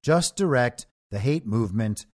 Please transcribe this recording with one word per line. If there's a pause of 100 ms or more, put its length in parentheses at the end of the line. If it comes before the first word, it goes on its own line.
Just
direct (220)
the
hate
movement (120)